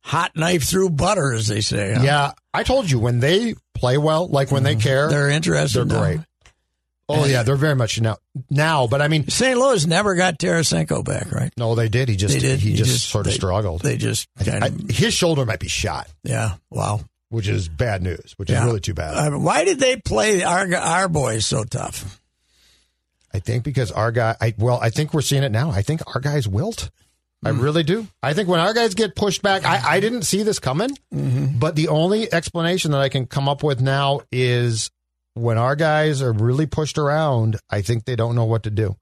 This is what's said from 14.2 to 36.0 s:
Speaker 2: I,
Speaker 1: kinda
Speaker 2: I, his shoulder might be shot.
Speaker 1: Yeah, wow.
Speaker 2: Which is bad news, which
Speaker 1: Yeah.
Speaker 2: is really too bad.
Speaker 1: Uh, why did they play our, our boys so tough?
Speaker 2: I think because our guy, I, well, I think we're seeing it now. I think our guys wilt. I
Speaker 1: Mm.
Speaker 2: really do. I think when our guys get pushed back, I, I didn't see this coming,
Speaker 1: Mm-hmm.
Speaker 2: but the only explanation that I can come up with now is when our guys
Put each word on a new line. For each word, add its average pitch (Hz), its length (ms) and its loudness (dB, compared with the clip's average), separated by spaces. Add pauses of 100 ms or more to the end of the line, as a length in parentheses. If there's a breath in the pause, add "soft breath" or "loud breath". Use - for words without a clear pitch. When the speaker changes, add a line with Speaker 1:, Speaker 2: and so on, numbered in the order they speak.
Speaker 2:
I, - 60 -2
Speaker 1:
kinda 104 220 0
Speaker 2:
I, - 260 -4
his 214 200 2
shoulder 160 320 2
might 104 140 -4
be 90 100 -8
shot. 78 400 -4 (140)
Speaker 1:
Yeah, 110 320 -2 (160)
wow. 104 300 -2 (280)
Speaker 2:
Which 113 200 -4
is 95 200 -2
bad 98 340 -2
news, 87 360 -6
which 95 120 -6
Speaker 1:
Yeah. 127 100 2
Speaker 2:
is 123 40 2
really 113 160 0
too - 140 -6
bad. 78 200 -6 (180)
Speaker 1:
Uh, 143 60 -4
why 247 260 2
did 349 160 0
they 262 160 2
play 208 480 0
our, 175 300 0
our 180 340 0
boys 123 380 0
so 113 180 -2
tough? - 560 -8 (1120 soft breath)
Speaker 2:
I 98 60 -2
think 117 240 -4
because 127 280 -2
our 113 200 0
guy, 113 280 0
I, 113 180 0
well, 120 220 2
I 117 100 0
think 147 240 -2
we're 147 60 2
seeing 139 240 0
it 117 80 -2
now. 131 180 0
I 101 120 0
think 160 180 -2 (140)
our 123 60 0
guys 147 280 -2
wilt. 147 420 -4 (540)
I 110 60 0
Speaker 1:
Mm. 117 120 0
Speaker 2:
really 151 220 2
do. 202 220 0 (160)
I 143 120 0
think 185 140 0
when 175 120 4
our 208 140 2
guys 226 200 2
get 208 220 0
pushed 202 260 0
back, 196 220 2
I, 165 320 2
I 196 40 4
didn't 226 220 0
see 190 200 0
this 208 160 0
coming, 170 320 -2 (240)
Speaker 1:
Mm-hmm. 139 440 -2
Speaker 2:
but 156 160 0
the 156 140 0
only 185 440 0
explanation 170 600 -2
that 139 80 2
I 135 80 2
can 127 180 -2
come 139 220 -2
up 143 140 -2
with 139 180 0
now 139 400 0 (120)
is 120 580 0 (440)
when 117 240 0
our 127 180 2
guys 151 460 2